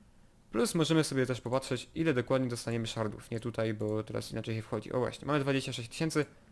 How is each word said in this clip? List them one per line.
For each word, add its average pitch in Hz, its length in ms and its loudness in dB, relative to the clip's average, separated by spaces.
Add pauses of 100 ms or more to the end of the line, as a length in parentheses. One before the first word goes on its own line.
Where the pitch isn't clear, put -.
(520)
Plus 117 220 2
możemy 160 300 6
sobie 131 220 2
też 120 140 -2
popatrzeć, 127 540 -2
ile 160 200 2
dokładnie 127 340 2
dostaniemy 117 380 -2
shardów. 110 440 -4
Nie 113 100 -4
tutaj, 113 340 -2
bo 107 280 0
teraz 110 300 -6
inaczej 113 220 -4
się 110 80 -2
wchodzi. - 300 -6
O 127 60 0
właśnie, 113 280 -2
mamy 143 140 2
dwadzieścia 135 320 0
sześć 120 160 -8
tysięcy. 156 380 0 (260)